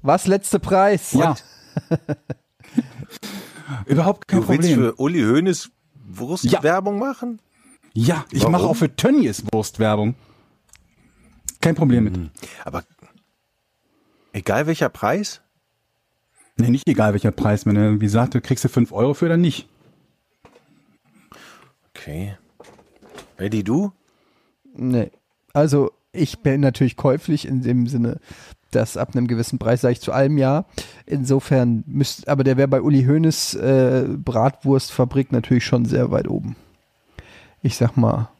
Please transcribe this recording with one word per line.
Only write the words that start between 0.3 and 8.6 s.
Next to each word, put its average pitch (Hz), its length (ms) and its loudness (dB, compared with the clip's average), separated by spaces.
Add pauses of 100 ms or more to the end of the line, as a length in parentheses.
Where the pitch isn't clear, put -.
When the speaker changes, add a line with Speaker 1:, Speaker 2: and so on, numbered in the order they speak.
Speaker 1:
Preis? 190 540 2
Speaker 2:
Ja. 156 220 2 (540)
Speaker 1:
What? 160 120 -2
<laughs> - 1900 -10
Speaker 2:
Überhaupt 170 420 0
kein 190 120 2
Speaker 3:
Du 107 80 -4
willst 160 200 2
Speaker 2:
Problem. 147 100 4
Speaker 3:
für 117 220 2
Uli 151 220 0
Hoeneß 156 480 0 (360)
Wurstwerbung 165 920 -2
Speaker 2:
Ja. 254 60 -4
Speaker 3:
machen? 240 340 -10 (520)
Speaker 2:
Ja, 143 400 0
ich - 80 -2
Speaker 3:
Warum? 110 120 4
Speaker 2:
mache 180 120 2